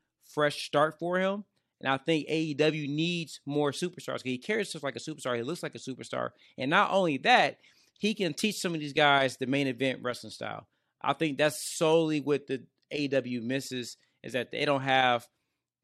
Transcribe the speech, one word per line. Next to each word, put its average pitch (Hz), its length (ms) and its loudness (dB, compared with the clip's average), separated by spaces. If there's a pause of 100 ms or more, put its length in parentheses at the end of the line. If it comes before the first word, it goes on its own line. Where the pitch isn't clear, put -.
(240)
fresh - 420 -2
start 156 320 2
for 175 220 -2
him. 196 240 -2 (380)
And 135 100 0
I 135 60 0
think 160 320 0
A 156 100 0
E 156 140 -2
W 151 340 2
needs 165 560 -2
more 143 260 0
superstars. 135 540 -6
He 127 140 -4
carries 214 340 -4
himself 160 100 -10
like 135 140 -4
a - 20 -8
superstar. 139 380 -4
He 117 60 -2
looks 156 200 -6
like 160 120 -10
a 120 40 -14
superstar. 120 520 -6 (260)
And 131 140 -2
not 190 200 4
only 175 280 2
that, 202 400 4 (400)
he 208 160 0
can 175 180 0
teach 208 240 -2
some 180 160 -4
of 160 80 -4
these 147 140 -6
guys 139 420 4
the 131 100 -4
main 139 200 2
event 131 360 -2
wrestling 117 280 -6
style. 107 360 -10 (360)
I 139 100 2
think 147 240 -2
that's 151 260 0
solely 160 600 2
what 139 240 0
the 131 180 -4 (260)
A 147 120 -4
E 143 60 -2
W 123 340 -2
misses, 127 560 -6 (240)
is 117 100 -10
that 120 200 -4
they 143 120 -2
don't 139 160 2
have 131 480 4 (560)